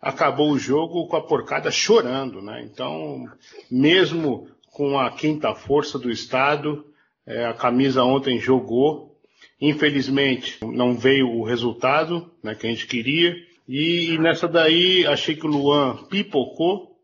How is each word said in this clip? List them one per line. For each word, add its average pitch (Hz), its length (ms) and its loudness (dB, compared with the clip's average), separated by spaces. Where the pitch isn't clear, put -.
acabou 151 480 0
o 143 80 2
jogo 160 500 -2
com - 80 -2
a 151 100 -2
porcada 147 440 -2
chorando, 135 720 0
né? 110 240 -14
Então, 135 640 -10
mesmo 151 800 2
com 139 260 -2
a 127 120 0
quinta 151 440 -2
força 143 440 -2
do 123 120 -4
Estado, 143 760 -2
é, 117 180 -6
a 117 80 -4
camisa 127 500 2
ontem 131 360 2
jogou. 127 800 0
Infelizmente, 139 1040 0
não 123 300 0
veio 131 340 4
o 117 160 -2
resultado, 131 880 -2
né, 107 120 -8
que 110 120 -8
a 113 40 -2
gente 117 160 -6
queria. 156 500 0
E, 165 440 -2
e 160 60 0
nessa 165 300 2
daí, 170 580 4
achei 147 300 -2
que 156 80 -14
o 156 60 -2
Luan 143 480 2
pipocou 185 960 -2